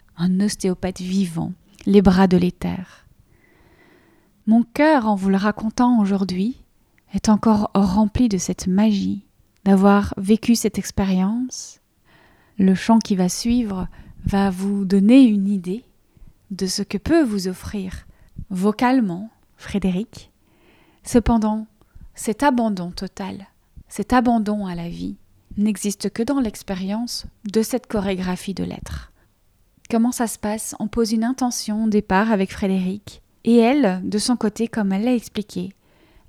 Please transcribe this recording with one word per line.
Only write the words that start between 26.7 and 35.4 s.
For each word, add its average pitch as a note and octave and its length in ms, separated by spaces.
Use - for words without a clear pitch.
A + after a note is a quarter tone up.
de A3 120
cette A#3 240
chorégraphie F#3+ 640
de F3 100
l'être. - 480
Comment A#3 220
ça B3 160
se - 100
passe ? A3 420
On G#3+ 80
pose A3 240
une A3 120
intention A#3 640
au A3 40
départ G#3 420
avec G3 220
Frédéric. F#3+ 680
Et A#3 100
elle, A3+ 520
de G3+ 120
son B3 160
côté, A3 320
comme G#3 240
elle G3 140
l'a B3+ 100
expliqué, G3 580